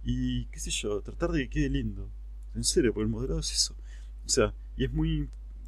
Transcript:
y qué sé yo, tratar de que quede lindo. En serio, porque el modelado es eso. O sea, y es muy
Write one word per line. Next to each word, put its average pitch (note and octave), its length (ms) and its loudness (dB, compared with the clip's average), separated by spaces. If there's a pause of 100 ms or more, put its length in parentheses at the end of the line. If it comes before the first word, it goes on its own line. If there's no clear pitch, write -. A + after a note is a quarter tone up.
y B2 420 0
qué - 140 -10
sé - 100 -4
yo, G#2 300 0
tratar E3 320 -2
de D3 120 2
que A#2 40 -6
quede C#3+ 220 2
lindo. G#2+ 400 0 (440)
En A2+ 80 -2
serio, A#2 300 6
porque G#2+ 120 2
el A2 60 2
modelado C3+ 300 -2
es - 120 -2
eso. - 220 2 (500)
O - 40 -6
sea, G#2+ 260 6 (220)
y B2 80 2
es A#2+ 80 2
muy D#3 380 2 (380)